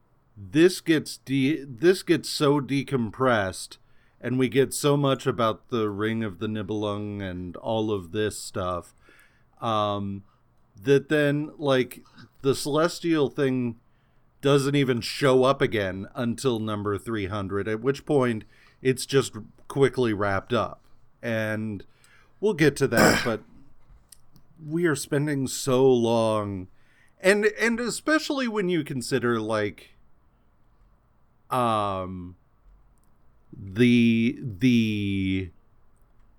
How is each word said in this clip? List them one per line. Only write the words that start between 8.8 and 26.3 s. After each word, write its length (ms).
um, 640
that 260
then, 500
like, 420
the 140
Celestial 720
thing 460
doesn't 320
even 260
show 440
up 180
again 440
until 420
number 400
three 280
hundred, 420
at 120
which 240
point 380
it's 240
just 260
quickly 440
wrapped 400
up. 300
And 600
we'll 120
get 240
to 120
that, 340
<coughs> 20
but 160
we 160
are 120
spending 500
so 440
long, 760